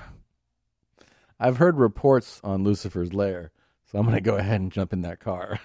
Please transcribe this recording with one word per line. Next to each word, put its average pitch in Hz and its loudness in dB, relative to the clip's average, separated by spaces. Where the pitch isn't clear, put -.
<laughs> - -20
I've 123 0
heard 170 4
reports 127 2
on 98 -2
Lucifer's 95 -2
Lair, 95 -4
so 101 -4
I'm 104 2
gonna 113 2
go 104 0
ahead 101 0
and 92 -4
jump 95 -4
in 92 -4
that 85 -8
car. 95 -8